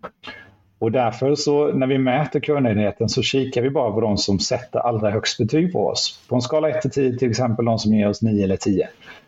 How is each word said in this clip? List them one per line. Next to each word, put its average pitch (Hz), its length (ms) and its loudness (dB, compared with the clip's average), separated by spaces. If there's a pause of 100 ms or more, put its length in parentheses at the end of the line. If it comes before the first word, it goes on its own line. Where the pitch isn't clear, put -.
(800)
Och 110 120 0
därför 127 440 0
så, 147 320 0
när 131 200 0
vi 135 100 2
mäter 135 420 0
kundnöjdheten, 110 720 0
så 127 120 0
kikar 131 400 0
vi 131 80 0
bara 135 220 0
på 110 100 0
de 107 160 2
som 98 220 0
sätter - 400 -4
allra 110 300 0
högst - 280 -2
betyg 160 360 0
på 101 140 0
oss. - 420 -6
På 123 60 -2
en 123 60 2
skala 156 280 0
ett - 120 -2
till 131 100 -2
tio, 127 260 0
till 127 120 0
exempel, 117 360 0
de 113 140 2
som 107 140 2
ger 104 160 4
oss 98 120 -2
nio 107 220 2
eller 95 140 2
tio. - 320 0 (380)